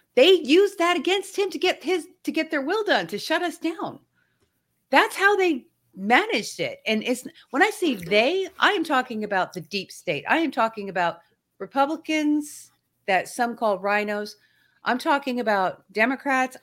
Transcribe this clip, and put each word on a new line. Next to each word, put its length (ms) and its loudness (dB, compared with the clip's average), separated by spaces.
They 180 8
used 460 4
that 180 2
against 420 -2
him 120 -2
to 80 -12
get 260 -2
his, 220 -2
to 80 -4
get 180 -2
their 120 -2
will 200 -2
done, 260 2
to 100 -8
shut 240 -2
us 160 -6
down. 400 -6
That's 260 2
how 220 4
they 300 0
managed 640 0
it. 280 -6
And 180 0
it's, 220 -4
when 120 2
I 60 4
say 280 -2
they, 520 2
I 140 4
am 100 0
talking 420 -2
about 280 -2
the 80 -8
deep 320 -8
state. 340 -6
I 120 2
am 120 0
talking 380 -2
about 300 -2
Republicans 1120 -2
that 220 0
some 280 -4
call 220 0
rhinos. 580 -4
I'm 140 0
talking 420 -2
about 520 0
Democrats. 720 0